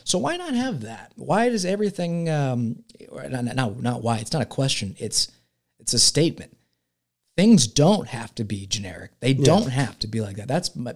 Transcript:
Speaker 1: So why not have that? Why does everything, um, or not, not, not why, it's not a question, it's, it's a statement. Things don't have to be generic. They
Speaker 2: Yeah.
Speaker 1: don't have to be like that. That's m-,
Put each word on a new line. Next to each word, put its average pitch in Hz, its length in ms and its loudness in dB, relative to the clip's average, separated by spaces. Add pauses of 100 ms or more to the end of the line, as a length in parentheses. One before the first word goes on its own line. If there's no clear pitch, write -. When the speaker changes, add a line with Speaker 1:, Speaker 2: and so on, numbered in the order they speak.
Speaker 1:
So - 140 0
why 302 180 -2
not 349 180 -6
have 240 260 -2
that? 113 360 -14
Why 214 320 2
does 214 160 -2
everything, 175 640 -2
um, 131 540 -2 (260)
or - 180 -14
not, 123 160 -4
not, 120 380 -2
not 123 200 -2
why, 113 180 0
it's 110 140 -8
not 151 80 0
a 104 40 -2
question, 107 540 -2
it's, - 280 -2 (520)
it's - 140 -4
a 117 60 0
statement. - 560 0 (840)
Things 180 300 8
don't 175 400 4
have 110 280 -12
to 117 100 -4
be 98 220 -6
generic. 98 520 -8
They 127 140 2
Speaker 2:
Yeah. 139 120 2
Speaker 1:
don't 175 240 6
have 127 300 -2
to 117 80 -4
be 110 140 -4
like 98 160 -6
that. 104 100 -10
That's 160 300 -2
m-, 120 180 -8